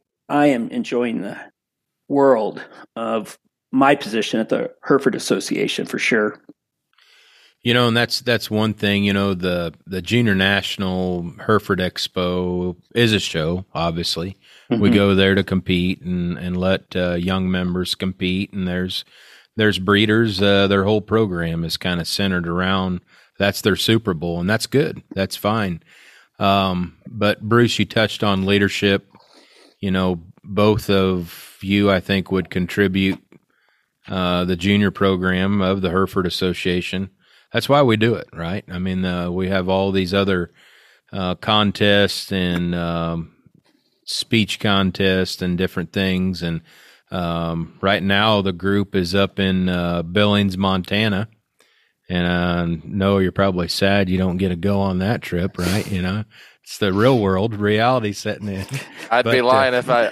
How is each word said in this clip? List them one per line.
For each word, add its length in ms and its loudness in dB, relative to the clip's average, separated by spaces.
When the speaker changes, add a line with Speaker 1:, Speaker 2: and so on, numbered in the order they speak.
Speaker 1:
I 200 2
am 220 0
enjoying 520 -4
the 160 -10
world 540 2
of 420 -6
my 240 4
position 440 -2
at 100 -4
the 220 -2
Hereford 320 2
Association 680 -2
for 140 -6
sure. 400 -2
Speaker 2:
You 120 2
know, 160 4
and 80 2
that's, 240 0
that's 280 -2
one 240 0
thing, 300 0
you 100 2
know, 200 0
the, 400 -4
the 160 -8
Junior 340 2
National 1000 -2
Hereford 340 0
Expo 960 -4
is 160 4
a 80 2
show, 540 -4
obviously. 640 -4
We 80 0
Speaker 1:
Mm-hmm. 160 4
Speaker 2:
go 220 6
there 200 4
to 80 2
compete 580 -2
and, 360 -4
and 180 -6
let, 400 -2
uh, 200 -2
young 360 0
members 440 -2
compete. 580 -4
And 140 -4
there's, 360 -4
there's 240 4
breeders, 600 4
uh, 260 4
their 160 4
whole 180 2
program 640 -2
is 120 -6
kinda 280 -4
centered 420 -2
around, 540 -2
that's 240 0
their 140 2
Super 380 2
Bowl, 260 -4
and 100 -2
that's 180 -2
good. 340 -2
That's 220 -4
fine. 460 -2
Um, 580 0
but 340 -2
Bruce, 360 2
you 80 0
touched 380 -2
on 220 0
leadership. 640 2
You 120 -4
know, 320 0
both 460 2
of 720 -2
you, 300 2
I 80 4
think, 320 -2
would 180 0
contribute, 680 0
uh, 380 -2
the 100 -2
junior 360 2
program 720 0
of 200 0
the 80 0
Hereford 360 0
Association. 840 -4
That's 160 -2
why 140 4
we 160 4
do 160 2
it, 180 -6
right? 380 -6
I 100 -10
mean, 240 -2
uh, 280 -4
we 180 -2
have 200 0
all 220 2
these 220 0
other, 380 0
uh, 240 -4
contests 960 2
and, 440 -2
um, 580 -4
speech 540 0
contests 840 0
and 160 -2
different 340 -4
things. 520 -2
And, 180 -4
um, 720 -6
right 220 0
now 380 2
the 120 -2
group 420 -2
is 200 0
up 240 0
in, 280 0
uh, 360 -2
Billings, 540 2
Montana. 720 0
And, 200 0
uh, 560 0
Noah, 400 2
you're 80 0
probably 360 0
sad 420 2
you 80 0
don't 200 0
get 120 0
to 60 -2
go 260 0
on 180 -2
that 220 -2
trip, 360 -4
right? 340 -2
You 100 -4
know, 220 -4
it's 140 -16
the 160 0
real 240 4
world, 380 0
reality 580 0
setting 340 -8
in. 180 -6
Speaker 3:
I'd 160 2
Speaker 2:
But, 60 0
Speaker 3:
be 80 4
Speaker 2:
uh, 60 2
Speaker 3:
lying 280 4
if 160 -2
I, 220 2